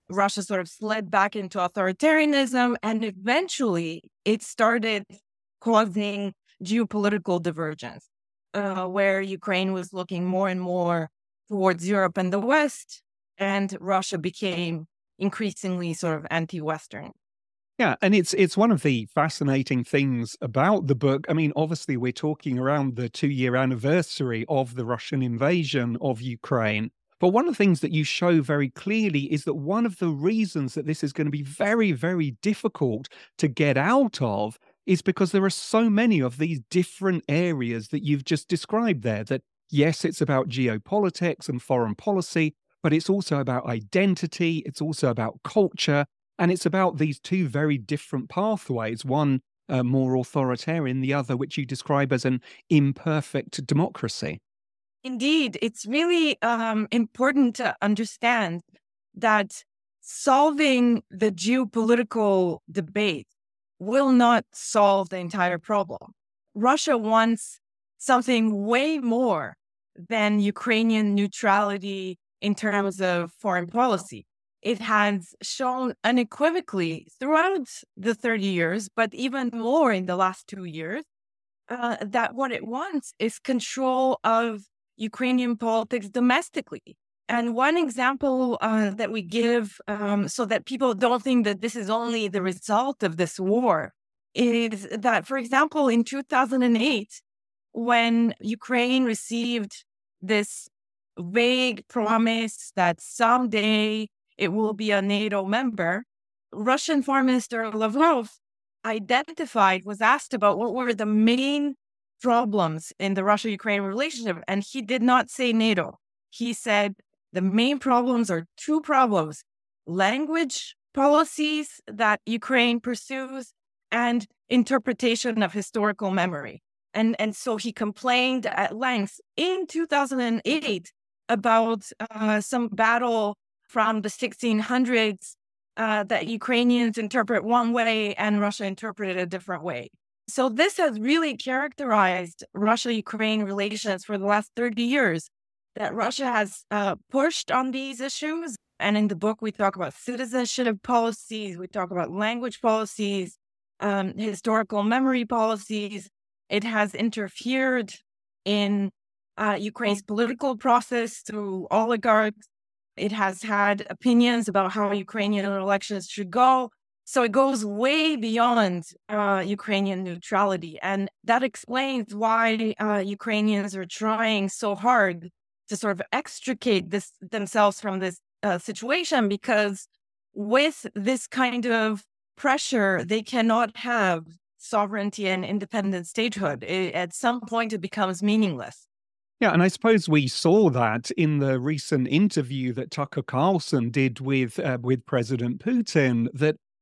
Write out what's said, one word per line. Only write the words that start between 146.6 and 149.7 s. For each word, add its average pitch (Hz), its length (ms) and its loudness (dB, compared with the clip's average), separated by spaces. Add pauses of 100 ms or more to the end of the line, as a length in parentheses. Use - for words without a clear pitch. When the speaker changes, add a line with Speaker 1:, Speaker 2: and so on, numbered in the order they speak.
Speaker 1:
uh, 202 260 -2 (140)
pushed 294 400 0
on 262 200 0
these 262 320 -8
issues. 302 540 -6 (220)
And 208 200 0
in 214 100 2
the 190 80 -4
book, 214 240 -4
we 214 120 -6
talk 196 240 -2